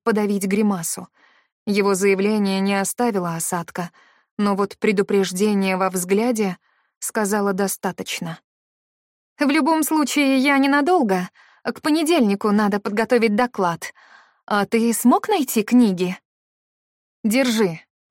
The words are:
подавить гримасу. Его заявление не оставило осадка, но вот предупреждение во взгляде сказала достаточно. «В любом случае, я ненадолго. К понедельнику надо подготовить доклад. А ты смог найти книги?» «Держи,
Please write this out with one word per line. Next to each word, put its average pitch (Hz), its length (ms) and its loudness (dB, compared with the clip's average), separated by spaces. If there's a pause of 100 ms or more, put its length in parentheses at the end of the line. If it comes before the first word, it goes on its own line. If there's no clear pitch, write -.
подавить 208 420 0
гримасу. 196 600 -2 (580)
Его 202 280 0
заявление 196 680 0
не 196 200 0
оставило 196 560 -2
осадка, 175 560 -8 (460)
но 202 180 0
вот 196 220 -4
предупреждение 196 1000 0
во 185 120 0
взгляде 196 680 -2 (420)
сказала 202 540 -2
достаточно. 185 840 -6 (1000)
«В 285 100 0
любом 320 340 2
случае, 285 560 0
я 277 180 2
ненадолго. 277 720 2 (340)
К - 180 -8
понедельнику 294 720 2
надо 208 280 2
подготовить 220 560 0
доклад. 202 580 -2 (520)
А 202 200 0
ты 233 280 0
смог 269 340 2
найти 294 360 0
книги?» 185 540 2 (1040)
«Держи, 220 560 0 (320)